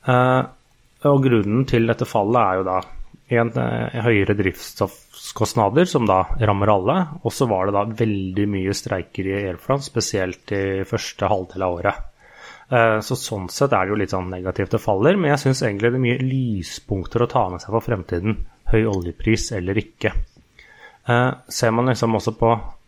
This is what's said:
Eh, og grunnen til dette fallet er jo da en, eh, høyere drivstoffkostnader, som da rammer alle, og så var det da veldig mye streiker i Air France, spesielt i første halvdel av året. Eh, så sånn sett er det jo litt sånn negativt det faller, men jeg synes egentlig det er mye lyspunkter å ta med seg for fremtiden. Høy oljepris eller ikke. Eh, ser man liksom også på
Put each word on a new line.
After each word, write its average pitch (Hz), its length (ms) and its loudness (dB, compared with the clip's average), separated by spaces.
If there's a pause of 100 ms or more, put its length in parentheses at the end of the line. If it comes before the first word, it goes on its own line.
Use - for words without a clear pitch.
Eh, 127 380 4 (680)
og 139 140 6
grunnen 117 420 4
til 117 240 2
dette 117 160 0
fallet 110 320 2
er 95 220 2
jo 95 80 -2
da 92 100 0 (640)
en, 117 100 2
eh, 117 560 -4
høyere 101 320 2
drivstoffkostnader, 104 1500 -2
som 127 160 0
da 95 160 4 (160)
rammer 104 320 2
alle, 117 380 2 (160)
og 113 100 -2
så 127 160 0
var 95 160 0
det 101 80 -2
da 101 100 0 (220)
veldig 98 420 -2
mye 98 300 -2
streiker 92 480 -6
i 98 220 -2
Air 87 100 -6
France, 139 320 -4
spesielt 95 640 -4
i 98 320 -2
første - 420 -4
halvdel 95 380 -2
av 87 160 -2
året. 98 140 0 (760)
Eh, 113 320 4
så 123 160 -6
sånn 95 320 -6
sett 139 240 0
er 95 120 2
det 101 100 -2
jo 104 80 0
litt 92 100 -4
sånn 92 160 -4
negativt 92 480 -4
det - 80 -4
faller, 117 320 4
men 156 140 2
jeg 143 160 0
synes 131 180 0
egentlig 104 240 0
det 123 80 0
er 127 100 0
mye 123 220 0
lyspunkter 113 960 -2
å 117 80 -8
ta 107 160 2
med 90 100 -6
seg - 140 -8
for 113 80 2
fremtiden. 98 640 -4 (240)
Høy 110 160 4
oljepris 101 720 -2
eller 95 240 -2
ikke. - 320 -4 (960)
Eh, 123 240 2 (160)
ser - 240 0
man 117 160 2
liksom 117 300 2
også 110 180 -2
på 113 140 2 (380)